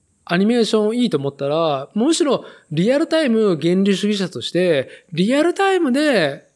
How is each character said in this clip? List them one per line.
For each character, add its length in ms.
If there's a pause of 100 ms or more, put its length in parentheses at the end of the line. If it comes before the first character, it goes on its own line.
(260)
ア 120
ニ 80
メ 160
ー 20
シ 120
ョ 160
ン 60
い 80
い 40
と 80
思 120
っ 60
た 120
ら、 480
む 180
し 100
ろ 220 (260)
リ 220
ア 40
ル 100
タ 160
イ 60
ム 320
原 220
理 120
主 120
義 100
者 120
と 120
し 100
て、 380 (220)
リ 240
ア 80
ル 100
タ 200
イ 60
ム 120
で 640